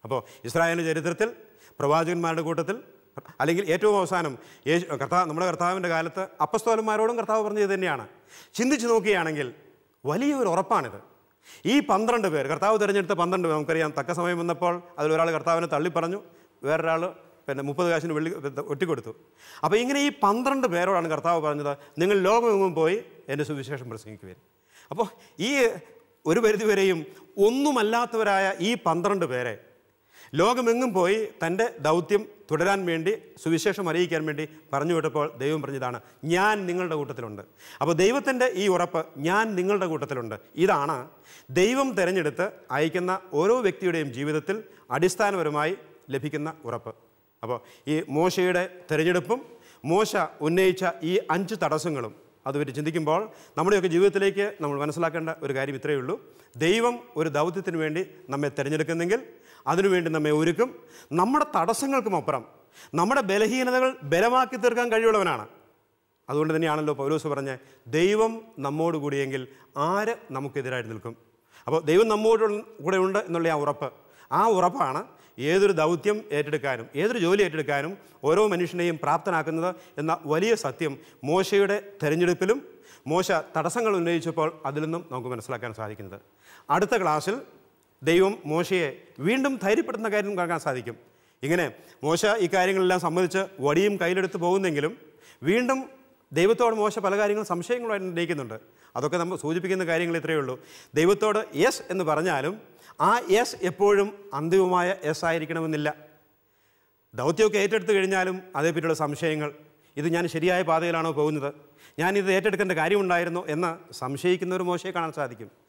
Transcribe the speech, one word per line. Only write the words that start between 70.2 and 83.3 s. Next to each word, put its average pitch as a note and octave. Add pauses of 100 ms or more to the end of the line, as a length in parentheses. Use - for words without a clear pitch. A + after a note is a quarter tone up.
നമുക്കെതിരായിട്ട് C3
നിൽക്കും?" A2+ (500)
അപ്പോൾ D#3+
ദൈവം F3
നമ്മോട് A3 (400)
കൂടെ F#3
ഉണ്ട് F#3+
എന്നുള്ള E3+
ആ D#3+
ഉറപ്പ്, C#3+ (380)
ആ F#3
ഉറപ്പാണ് F3+ (360)
ഏതൊരു F#3+
ദൗത്യം F3
ഏറ്റെടുക്കാനും C#3+
ഏതൊരു A3
ജോലി F#3+
ഏറ്റെടുക്കാനും D3+ (260)
ഓരോ F3+
മനുഷ്യനെയും F3
പ്രാപ്തനാക്കുന്നത് D#3+ (220)
എന്ന D#3
വലിയ F3+
സത്യം C#3 (260)
മോശയുടെ F#3+ (120)
തെരഞ്ഞെടുപ്പിലും F3 (420)
മോശ F3+